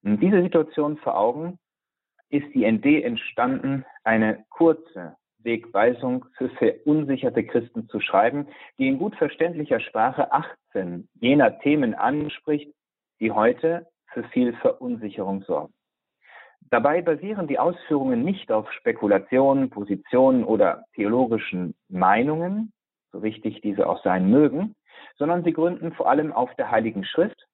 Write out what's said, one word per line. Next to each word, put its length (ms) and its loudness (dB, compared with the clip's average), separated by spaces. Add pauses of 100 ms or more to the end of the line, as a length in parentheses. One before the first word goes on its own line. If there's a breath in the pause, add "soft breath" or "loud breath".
Und 180 0
diese 220 4
Situation 560 0
vor 180 -4
Augen 420 -2 (680)
ist 240 -4
die 120 2
N 160 2
D 220 4
entstanden, 800 -4 (180 loud breath)
eine 480 2
kurze 680 0 (220)
Wegweisung 880 -2 (120)
für 120 -4
verunsicherte 960 0
Christen 440 -4
zu 120 -6
schreiben, 480 0 (300 loud breath)
die 100 0
in 100 0
gut 180 -4
verständlicher 600 -2
Sprache 540 -2
achtzehn 760 -6 (120)
jener 400 4
Themen 340 0
anspricht, 800 -4 (480)
die 100 0
heute 560 0 (200)
für 180 -10
viel 320 -2
Verunsicherung 840 -4
sorgen. 320 -6 (960 loud breath)
Dabei 320 2
basieren 440 -4
die 120 -2
Ausführungen 680 0
nicht 260 -4
auf 220 -2
Spekulationen, 1000 2
Positionen 760 2
oder 400 2 (100)
theologischen 800 -2 (140)
Meinungen, 840 0 (400)
so 100 -10
wichtig 380 -6
diese 260 0
auch 160 -2
sein 280 2
mögen, 440 2 (420 loud breath)
sondern 280 -2
sie 80 0
gründen 400 -2
vor 160 -2
allem 240 2
auf 220 -2
der 160 -6
Heiligen 340 -2
Schrift 500 -4